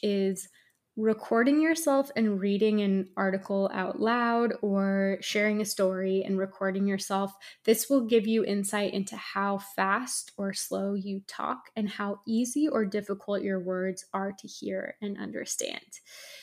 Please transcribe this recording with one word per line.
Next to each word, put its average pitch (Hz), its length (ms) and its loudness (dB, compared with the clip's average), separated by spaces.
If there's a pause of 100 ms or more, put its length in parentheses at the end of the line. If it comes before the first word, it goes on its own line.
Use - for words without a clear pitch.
is 196 480 0 (480)
recording 226 640 4
yourself 294 540 2
and 214 240 2
reading 202 400 2
an 196 380 2
article 196 560 0
out 185 260 -4
loud 233 600 2
or 196 580 2
sharing 208 400 0
a 214 60 -2
story 190 600 0
and 190 120 0
recording 190 500 0
yourself. 196 460 0 (320)
This 226 240 4
will 269 160 4
give 220 200 4
you 220 200 4
insight 202 480 0
into 196 240 -4
how 196 400 -2
fast 196 800 -2
or 196 160 -4
slow 196 400 -4
you 196 340 -4
talk - 480 -6
and 208 140 0
how 202 360 -6
easy 247 440 2
or 220 160 2
difficult 196 560 -2
your 190 180 0
words 185 540 -2
are 196 180 -2
to 202 160 -16
hear 196 540 -8
and 202 160 -6
understand. - 800 -8 (440)